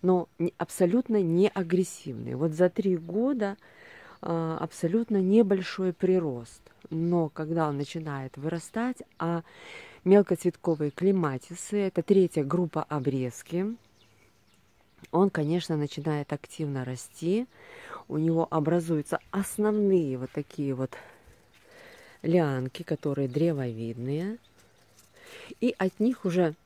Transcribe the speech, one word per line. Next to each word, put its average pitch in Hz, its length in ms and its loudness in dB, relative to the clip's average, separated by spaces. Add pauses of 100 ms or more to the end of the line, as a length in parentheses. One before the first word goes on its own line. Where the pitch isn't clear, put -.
но 180 360 2
не, 170 200 0
абсолютно 202 640 2
не 175 280 4
агрессивный. 160 840 -2
Вот 156 160 0
за 175 180 4
три 180 260 0
года, 202 640 -2 (640)
а, 165 380 -2
абсолютно 202 580 0
небольшой 190 760 4
прирост. 165 680 0 (280)
Но 165 400 0
когда 160 380 -2
он 143 100 -2
начинает 139 600 -8
вырастать, 170 600 -4 (220)
а 170 240 -2 (600)
мелкоцветковые 175 880 4
клематисы, 175 840 -2
это 190 240 0
третья 180 420 4
группа 160 400 -2
обрезки, 143 920 -2 (1400)
он, 190 180 4
конечно, 160 480 -2
начинает 147 560 -4
активно 143 500 -6
расти. 165 640 -4 (640)
У 147 100 -4
него 165 320 2
образуются 160 720 0 (100)
основные 196 880 0
вот 127 140 -8
такие 143 420 -6
вот 127 180 -4 (1300)
лианки, 143 580 0
которые 139 460 -2
древовидные. 135 1120 -2 (1200)
И 240 160 0
от 190 220 -2
них 233 260 0
уже 170 300 2 (100)